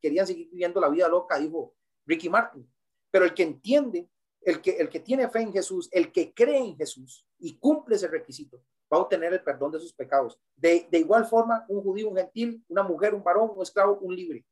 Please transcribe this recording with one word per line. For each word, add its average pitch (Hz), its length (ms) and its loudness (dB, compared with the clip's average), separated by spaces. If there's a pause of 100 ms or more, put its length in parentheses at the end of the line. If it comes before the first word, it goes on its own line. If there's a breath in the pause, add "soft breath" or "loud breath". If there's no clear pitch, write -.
querían 160 240 0
seguir 175 240 -10
viviendo 175 300 -4
la 165 80 4
vida 165 220 2
loca, 175 280 0
dijo 156 380 -6 (300)
Ricky 165 240 -4
Martin. 165 380 -2 (440)
Pero 185 140 6
el 175 80 0
que 185 100 0
entiende, 254 680 0 (320)
el 160 200 -2
que, 185 160 0
el 160 120 -2
que 160 120 -10
tiene 254 260 -2
fe 226 140 -2
en 214 100 -6
Jesús, 180 400 -4
el 175 220 2
que 160 200 -2
cree 277 260 4
en 196 180 -6
Jesús 131 500 -12 (100)
y 165 220 -14
cumple 277 380 2
ese 180 100 -4
requisito, - 560 -12 (280)
va 151 60 4
a 185 40 4
obtener 170 300 0
el 185 120 -2
perdón 139 300 -4
de 156 60 -8
sus 170 140 -16
pecados. 131 460 -2 (160)
De, 170 340 4
de 175 80 2
igual 208 280 4
forma, 226 420 2
un 202 160 -4
judío, 202 260 -2
un 185 60 -6
gentil, 226 520 -4
una 190 140 -2
mujer, 185 320 0
un 196 100 -8
varón, 208 320 2
un 190 60 -8
esclavo, 202 380 2
un 185 160 -6
libre. 165 360 -12